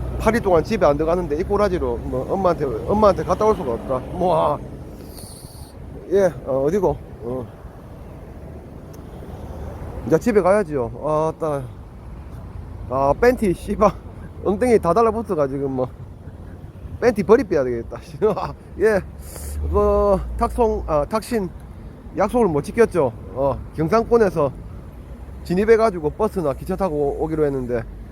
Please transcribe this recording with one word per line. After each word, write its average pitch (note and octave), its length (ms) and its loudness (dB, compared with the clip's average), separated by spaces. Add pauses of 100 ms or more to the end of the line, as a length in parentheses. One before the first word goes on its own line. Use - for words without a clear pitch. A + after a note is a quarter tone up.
(180)
팔 A3 160 2
일 A#3 80 0
동안 F3 200 4
집에 F#3+ 220 0
안 D3 140 6
들어가는데 D#3+ 380 0
이 E3+ 60 0
꼬라지로 F3+ 540 0
뭐 B2+ 340 -4
엄마한테, E3+ 360 2
엄마한테 D3+ 580 2
갔다 F#3 220 0
올 G#3+ 100 6
수가 C3+ 180 -2
없다. A2 240 -2 (140)
뭐, F3 240 2
아. D3+ 220 2 (1500)
예, G3 120 6 (200)
어, C3+ 220 0
어디고? E3+ 300 2 (260)
어. A#2+ 240 -6 (2500)
이제 D3+ 120 6
집에 G#3 240 4
가야지요. D3+ 480 2 (140)
아, D#3 340 0
따. D3 240 -2 (1300)
아, C#3 300 4
팬티, A#3 340 4
씨발. G3 360 2 (540)
엉덩이 G#3+ 340 4
다 E3+ 140 4
달라붙어가 G#3 560 2
지금 C#3 240 -2
뭐. B2+ 160 -2 (1120)
팬티 A3+ 220 4
버리 A3+ 220 6
빼야 D#3+ 200 2
되겠다. A#2 340 -4 (220)
<laughs> F3+ 340 0 (260)
예, G#3 200 4 (720)
그 G3+ 480 4 (180)
탁송-, A3 500 2
아, D3 200 2
탁신 G#3+ 420 -2 (680)
약속을 G#3+ 320 4
못 C#3+ 140 2
지켰죠. E3+ 500 4 (220)
어, C3 240 0 (160)
경상권에서 F3 800 4 (920)
진입해가지고 G3 680 4
버스나 E3+ 440 0
기차 F3+ 220 -6
타고 D3 440 0
오기로 D#3 260 0
했는데, B2 360 -2 (300)